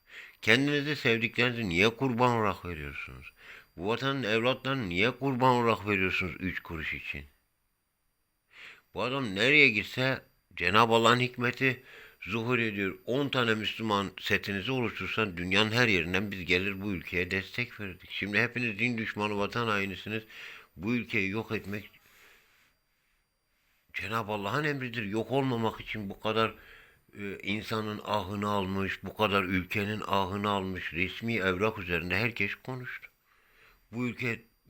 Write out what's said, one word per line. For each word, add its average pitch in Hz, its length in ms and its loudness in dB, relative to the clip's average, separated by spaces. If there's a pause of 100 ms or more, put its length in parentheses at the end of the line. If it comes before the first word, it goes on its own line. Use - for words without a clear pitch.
(420)
Kendinizi, 143 540 2
sevdiklerinizi 117 760 0
niye 90 200 6
kurban 120 480 2
olarak 104 280 0
veriyorsunuz? 71 680 -10 (440)
Bu 87 100 -4
vatanın 131 360 -2
evlatlarını 120 680 0
niye 95 220 2
kurban 131 380 2
olarak 113 380 4
veriyorsunuz 95 520 2
üç 90 200 -4
kuruş 80 340 -6
için? 71 320 -10 (1700)
Bu 95 100 -4
adam 123 320 -2
nereye 135 340 8
gitse 127 520 0 (340)
Cenab-ı 110 380 6
Allah'ın 117 260 8
hikmeti 123 640 -2 (380)
zuhur 117 380 -2
ediyor. 101 460 -2
On 135 240 0
tane 117 260 2
Müslüman 104 560 0 (100)
setinizi 101 500 -2
oluştursan 104 680 -2
dünyanın 98 340 2
her 120 160 4
yerinden 92 440 2
biz 92 140 -8
gelir 92 360 0
bu 104 100 -4
ülkeye 87 400 -2
destek 95 480 -6
verirdik. 95 320 -12
Şimdi 104 280 -2
hepiniz 117 400 -2
din 120 180 0
düşmanı, 104 400 -2
vatan 107 300 -2
hainisiniz. 104 560 -4 (520)
Bu 104 200 -2
ülkeyi 107 340 -2
yok 107 220 -6
etmek 101 380 -8 (2000)
Cenab-ı 104 380 -4
Allah'ın 104 320 -2
emridir. 127 400 -4
Yok 107 280 -2
olmamak 123 500 0
için 104 280 -8
bu 98 100 -12
kadar, 107 340 0 (680)
e, 101 240 -8
insanın 107 600 -4
ahını 101 440 -2
almış, 98 540 0
bu 95 140 -8
kadar 101 260 4
ülkenin 98 640 -2
ahını 98 420 0
almış. 95 440 -2
Resmi 92 420 -2
evrak 95 440 0
üzerinde 87 360 -2
herkes 104 400 0
konuştu. - 540 -12 (840)
Bu 123 160 -4
ülke 113 340 -4 (280)